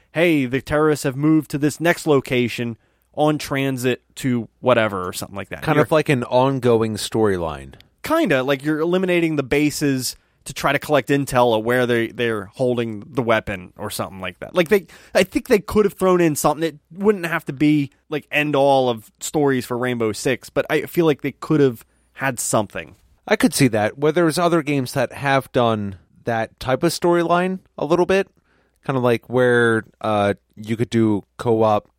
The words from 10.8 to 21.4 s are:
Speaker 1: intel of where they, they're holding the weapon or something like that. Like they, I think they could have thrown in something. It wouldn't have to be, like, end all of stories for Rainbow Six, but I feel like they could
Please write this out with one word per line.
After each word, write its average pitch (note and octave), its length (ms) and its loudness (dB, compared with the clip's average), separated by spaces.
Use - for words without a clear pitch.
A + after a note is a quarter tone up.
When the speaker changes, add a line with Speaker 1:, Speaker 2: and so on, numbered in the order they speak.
Speaker 1:
intel B2+ 500 2
of A2 60 -4
where B2 220 2
they, A#2 220 2
they're A2+ 380 -4
holding A#2+ 440 -2
the C#3 120 -4
weapon A2 560 -2
or G#2 120 -10
something G2 300 -10
like F#2 200 -10
that. - 140 -14
Like F3 140 0
they, G3 200 0
I C4+ 80 4
think C#4 240 -6
they G#3+ 120 4
could G#3 260 0
have G3 80 -2
thrown F#3 260 2
in E3 160 2
something. D#3 320 0
It D3+ 120 -12
wouldn't G3 340 0
have E3 200 -6
to D3+ 80 -8
be, D3 380 0
like, D3+ 200 -6
end D3 240 0
all C3+ 360 4
of A2+ 200 -6
stories C#3 440 0
for B2 120 -6
Rainbow A#2+ 340 -2
Six, - 380 -4
but - 200 -2
I D#3 120 -2
feel - 240 -2
like D3+ 160 0
they C3+ 100 -6
could D3+ 300 0